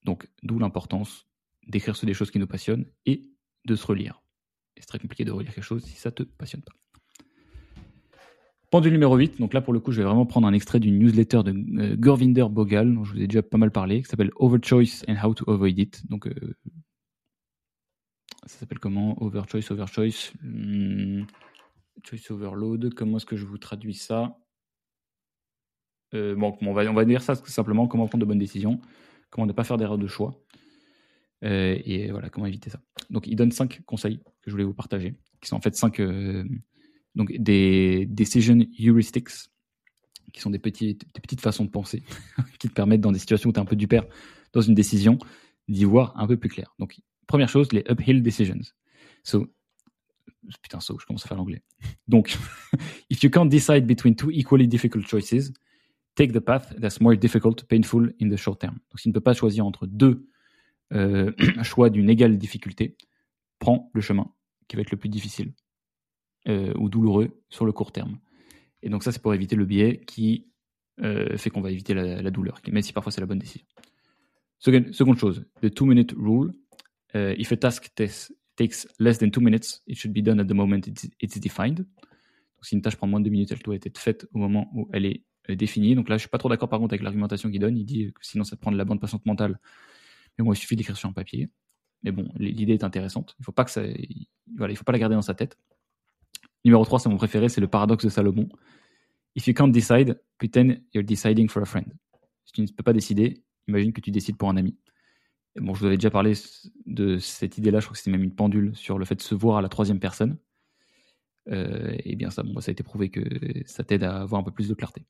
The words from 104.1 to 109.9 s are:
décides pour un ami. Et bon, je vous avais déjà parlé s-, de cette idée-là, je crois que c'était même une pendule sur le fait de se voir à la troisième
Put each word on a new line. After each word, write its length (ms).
décides 260
pour 120
un 80
ami. 200
Et 60
bon, 120
je 60
vous 60
avais 120
déjà 120
parlé 220
s-, 380
de 320
cette 400
idée-là, 220
je 60
crois 80
que 60
c'était 120
même 120
une 120
pendule 400
sur 240
le 60
fait 100
de 60
se 140
voir 220
à 40
la 80
troisième 300